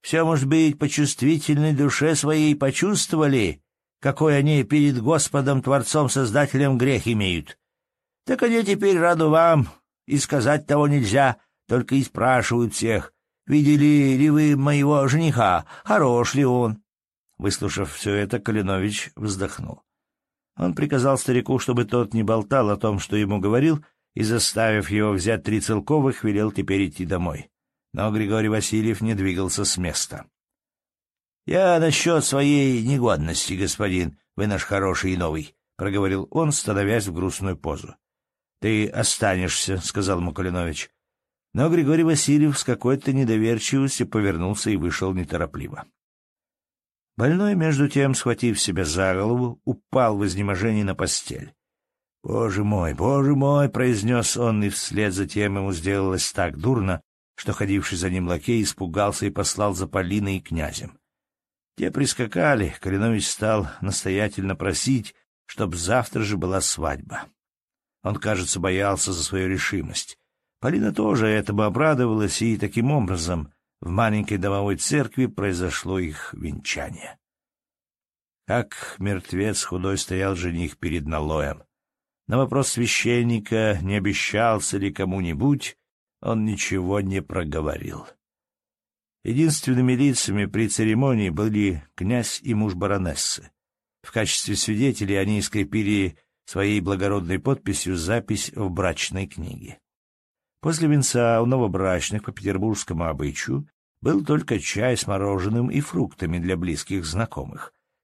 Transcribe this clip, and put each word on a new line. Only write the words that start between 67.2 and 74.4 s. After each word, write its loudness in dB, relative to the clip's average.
Он, -4
кажется, -4
боялся 0
за -6
свою -2
решимость. -4
Полина 0
тоже 0
этому 0
обрадовалась, 0
и 0
таким -2
образом -2
в -10
маленькой 0
домовой -2